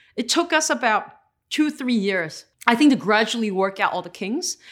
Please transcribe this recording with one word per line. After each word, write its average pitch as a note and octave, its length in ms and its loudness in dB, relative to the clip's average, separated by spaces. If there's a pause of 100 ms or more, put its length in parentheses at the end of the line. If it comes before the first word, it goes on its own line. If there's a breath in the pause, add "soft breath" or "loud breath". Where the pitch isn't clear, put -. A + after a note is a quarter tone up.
(160 soft breath)
It B3 140 -6
took E4+ 240 0
us D#4 160 2
about A3+ 420 0 (380)
two, D4+ 220 0
three B3 240 -2
years, F#3+ 500 -2 (220)
I A#3+ 80 6
think, D4 160 6
to A#3+ 60 4
gradually G#3+ 520 0
work F#3+ 300 -2
out F#3+ 140 0
all F3 100 -4
the F3 80 -14
kinks. A3 460 -6 (140 loud breath)